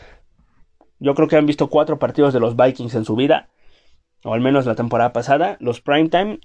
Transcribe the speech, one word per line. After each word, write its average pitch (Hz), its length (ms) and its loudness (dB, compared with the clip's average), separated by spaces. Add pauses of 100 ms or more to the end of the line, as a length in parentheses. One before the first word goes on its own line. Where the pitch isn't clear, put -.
(1000)
yo 139 140 0
creo 156 140 2
que 156 100 4
han 147 80 4
visto 147 240 0
cuatro 147 300 0
partidos 139 340 0
de 127 60 2
los 117 160 0
Vikings 127 400 0
en 110 100 -2
su 110 100 -4
vida, 143 340 0 (760)
o 117 100 -6
al 117 80 -2
menos 131 240 2
la 113 100 -2
temporada 117 380 -2
pasada, 147 460 0
los 120 200 -6
primetime, 160 640 0